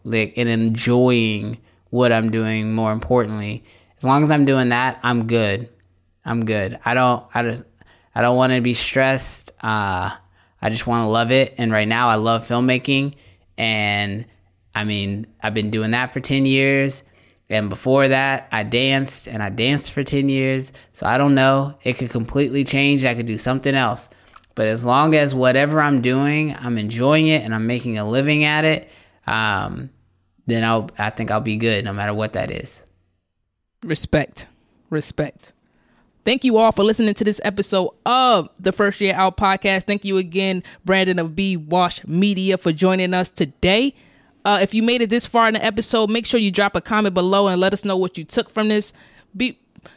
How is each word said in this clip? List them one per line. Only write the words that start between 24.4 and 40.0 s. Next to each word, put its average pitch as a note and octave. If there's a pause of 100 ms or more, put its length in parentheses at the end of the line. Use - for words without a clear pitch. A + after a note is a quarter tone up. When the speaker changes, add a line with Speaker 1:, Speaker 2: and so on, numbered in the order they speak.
Speaker 1:
But A2
as A#2
long D3
as C#3+
whatever C3+
I'm C#3+
doing, C#3+
I'm A#2+
enjoying B2
it D#3
and A2
I'm A2
making A#2+
a G#2
living C#3+
at D3+
it, D#3 (360)
um, G#2+ (580)
then A2+
I'll, A2+ (100)
I G#2
think A2
I'll A2
be A2
good A2
no G2
matter G#2
what G#2+
that -
is. - (1000)
Speaker 2:
Respect. - (420)
Respect. - (720)
Thank B3
you A#3+
all A3+
for G3+
listening G#3+
to -
this G#3
episode G3 (140)
of B3 (100)
the F#3+
First G3+
Year G3
Out F#3+
podcast. F#3+
Thank G3+